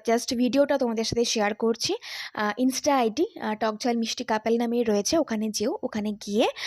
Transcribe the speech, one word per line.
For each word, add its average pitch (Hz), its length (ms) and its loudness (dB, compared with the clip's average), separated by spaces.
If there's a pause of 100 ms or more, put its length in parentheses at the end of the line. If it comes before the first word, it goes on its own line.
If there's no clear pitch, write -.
just 233 300 0
ভিডিওটা 269 420 4
তোমাদের 226 260 -2
সাথে 233 200 0
শেয়ার 214 300 0
করছি। 233 420 -2 (380)
আহ, 208 260 -2
Insta 262 300 0
আইডি, 277 500 0
আহ, 214 140 -2
টকঝাল 226 420 -2
মিষ্টি 226 280 -4
কাপেল 226 340 0
নামেই 240 240 0
রয়েছে, 214 360 2
ওখানে 220 320 0
যেও, 214 320 -2
ওখানে 214 300 -4
গিয়ে 214 360 0 (180)